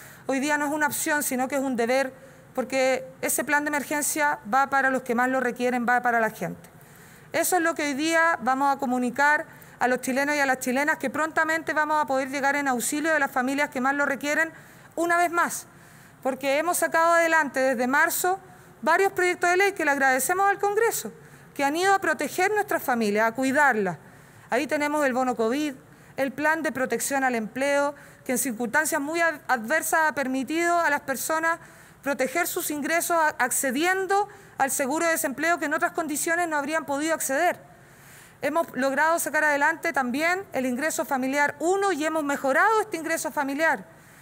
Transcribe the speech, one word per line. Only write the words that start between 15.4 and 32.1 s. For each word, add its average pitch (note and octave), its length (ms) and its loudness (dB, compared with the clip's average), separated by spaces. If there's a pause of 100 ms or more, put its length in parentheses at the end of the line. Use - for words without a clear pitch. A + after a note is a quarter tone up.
porque C4+ 340 0
hemos E4 220 0
sacado E4 340 4
adelante D#4+ 460 4
desde C4 260 2
marzo E4+ 540 2 (420)
varios F#4 300 2
proyectos F4+ 380 0
de F4+ 80 4
ley G4 160 4
que E4+ 120 -4
le D4 60 4
agradecemos C#4 580 2
al G4 80 0
Congreso, G4+ 540 0 (420)
que C#4 120 -2
han C#4+ 100 0
ido F#4+ 180 2
a F#4+ 60 4
proteger F4 520 0
nuestras G4+ 300 0
familias, A3+ 460 0
a A3+ 60 -2
cuidarlas. B3+ 640 2 (520)
Ahí C4 180 0
tenemos D4 380 0
el C4 60 2
bono B3+ 240 0
covid, B3 380 -2 (420)
el C4+ 160 -2
plan D4+ 320 0
de D#4 80 -2
protección B3+ 540 -2
al B3+ 100 0
empleo, C#4+ 580 0 (320)
que C4 60 -4
en B3 60 0
circunstancias C#4 640 -2
muy D#4+ 180 -2
ad-, E4 300 0
adversas D#4 580 0
ha D4 80 -2
permitido D4 600 -2
a E4 120 2
las C#4+ 120 0
personas D#4+ 580 -2 (420)
proteger C#4 460 -2